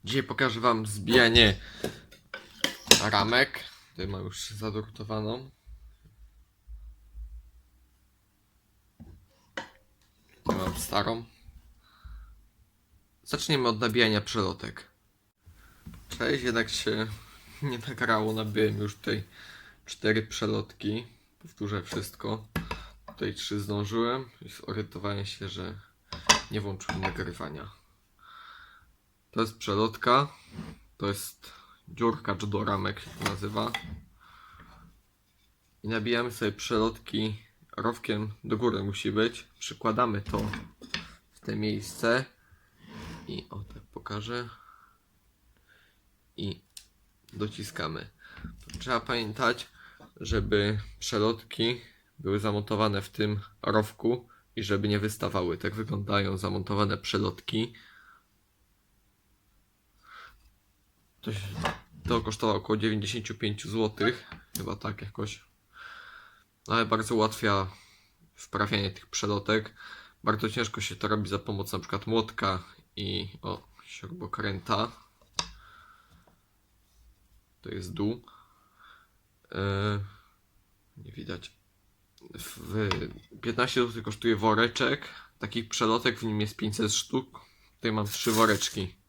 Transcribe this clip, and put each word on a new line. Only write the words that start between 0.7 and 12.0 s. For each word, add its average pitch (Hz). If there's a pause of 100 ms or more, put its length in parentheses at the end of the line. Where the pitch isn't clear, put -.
zbijanie 113 (1400)
ramek. 107 (260)
Tutaj 92
mam 98
już -
zadrukowaną. 107 (4000)
Tu -
mam 92
starą. 117 (2000)